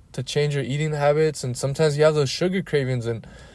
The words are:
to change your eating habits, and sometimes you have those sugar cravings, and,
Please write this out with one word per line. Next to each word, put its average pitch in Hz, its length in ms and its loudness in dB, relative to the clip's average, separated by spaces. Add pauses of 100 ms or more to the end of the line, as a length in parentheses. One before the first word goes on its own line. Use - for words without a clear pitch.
(120)
to 131 100 -8
change 147 320 -2
your 139 100 -2
eating 147 280 -2
habits, 147 520 2
and 123 120 -4
sometimes 143 420 0
you 151 60 6
have 156 100 6
those 143 160 0
sugar 185 320 -2
cravings, 127 420 -2
and, 113 220 -4 (280)